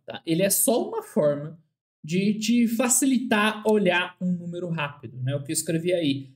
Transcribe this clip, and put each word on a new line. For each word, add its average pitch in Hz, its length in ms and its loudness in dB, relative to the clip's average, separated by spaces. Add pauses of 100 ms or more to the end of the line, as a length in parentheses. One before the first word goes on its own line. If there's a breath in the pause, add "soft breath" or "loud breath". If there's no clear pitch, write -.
tá? - 200 -14
Ele 165 160 0
é 196 80 4
só 247 360 2
uma 427 180 -6
forma 147 540 -2 (460)
de 196 360 0
te 233 280 2
facilitar 233 1000 2
olhar 180 540 2
um 180 120 0
número 175 380 -6
rápido, 143 520 -6
né? 135 140 -2
O 143 80 -4
que - 80 -8
eu - 20 -2
escrevi 165 400 0
aí, 143 420 0